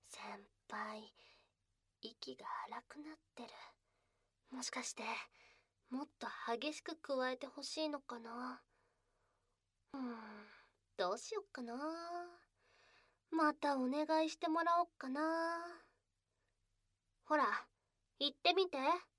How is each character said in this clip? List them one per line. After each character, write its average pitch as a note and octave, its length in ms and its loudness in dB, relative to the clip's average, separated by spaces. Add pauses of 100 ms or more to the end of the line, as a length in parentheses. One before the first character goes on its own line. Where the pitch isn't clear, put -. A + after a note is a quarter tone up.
先 - 140 -14 (480)
輩、 G#3+ 420 -6 (920)
息 A#3+ 320 -8
が - 100 -14 (220)
荒 - 200 -8
く - 120 -16
な D4+ 120 -12
っ D#4 40 -12 (180)
て A#3+ 80 -12
る。 A#3 80 -10 (1000)
も B3+ 100 -8
し - 80 -2
か B3 140 -4
し - 100 -4
て、 - 80 -10 (880)
も C4 140 -4
っ D4 40 -8 (120)
と A#3 80 -6 (200)
激 A#3+ 280 0
し - 80 -12
く D#4+ 140 -6
加 B3+ 340 0
え B3+ 60 -4
て C4+ 100 -8
ほ C#4 160 -10
し - 140 -6
い D#4 120 2
の C#4+ 120 -4
か A#3+ 180 -10
な？ B3 420 -8 (1300)
う C#4 40 -8
ー - 20 -6
ん、 B3 160 -4 (800)
ど F#3 180 2
う A#3 40 -2
し - 160 -8
よ G4+ 80 0
っ G#4 100 -12
か B3+ 120 -8
な。 A#3 100 -6 (1600)
ま D4+ 240 6
た C#4+ 240 2
お B3+ 100 4
願 D4+ 340 4
い D#4+ 60 4
し - 80 -6
て E4+ 100 0
も E4 160 4
ら E4+ 160 8
お F4 40 6
っ F4 120 0
か C4 140 -6
な。 E4 720 0 (1400)
ほ D4+ 120 2
ら、 A3+ 320 4 (520)
言 C#4+ 100 0
っ - 40 -6 (100)
て F4 100 6
み F4+ 160 4
て。 C#4+ 80 -4 (420)